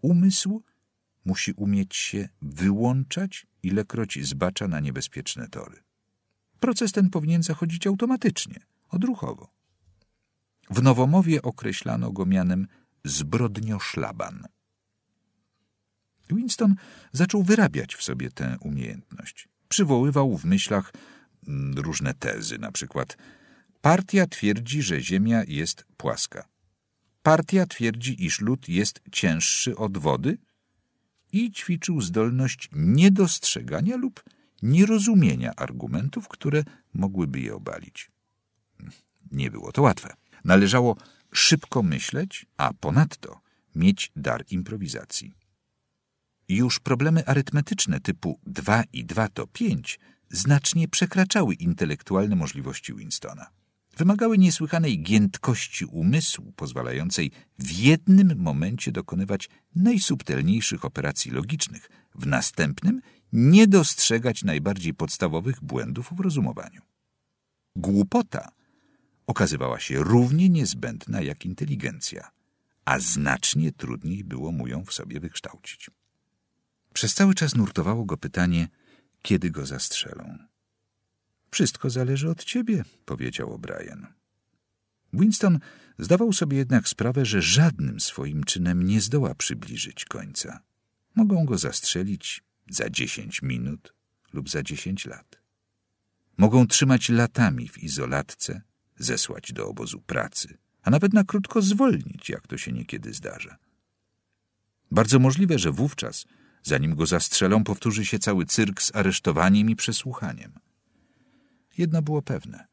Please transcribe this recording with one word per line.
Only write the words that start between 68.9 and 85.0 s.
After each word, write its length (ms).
okazywała 540
się 220
równie 460
niezbędna 720
jak 240
inteligencja, 840
a 140
znacznie 720
trudniej 520
było 280
mu 140
ją 180
w 100
sobie 260
wykształcić. 720
Przez 220
cały 200
czas 200
nurtowało 500
go 120
pytanie, 520
kiedy 280
go 160
zastrzelą. 720
„Wszystko 400
zależy 400
od 140
ciebie”, 400
powiedział 540
O'Brien. 480